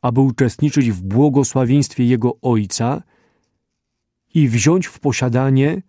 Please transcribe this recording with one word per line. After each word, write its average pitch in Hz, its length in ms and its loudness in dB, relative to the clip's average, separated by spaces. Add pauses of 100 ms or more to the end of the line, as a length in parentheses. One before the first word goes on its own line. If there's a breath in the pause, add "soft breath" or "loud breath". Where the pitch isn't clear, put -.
aby 123 200 0
uczestniczyć 135 680 0
w 92 100 -6
błogosławieństwie 131 1040 0
Jego 120 360 0
Ojca 120 600 -2 (1300)
i 147 160 2
wziąć 151 380 0
w - 120 -20
posiadanie 135 880 0